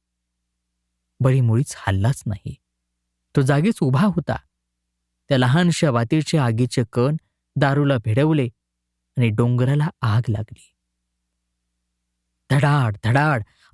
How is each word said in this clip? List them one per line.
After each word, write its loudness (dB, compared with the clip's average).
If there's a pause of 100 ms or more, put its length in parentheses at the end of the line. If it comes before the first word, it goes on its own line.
(1200)
बळी 2
मुळीच 0
हललाच -2
नाही. -10 (800)
तो 4
जागीच 0
उभा 2
होता. -2 (920)
त्या 2
लहानशा 2
वातीच्या 0
आगीचे 0 (100)
कण 0 (400)
दारूला 2
भिडवले 0 (680)
आणि 2
डोंगराला 0 (140)
आग 0
लागली. -8 (1800)
धडाड, 2
धडाड 0 (320)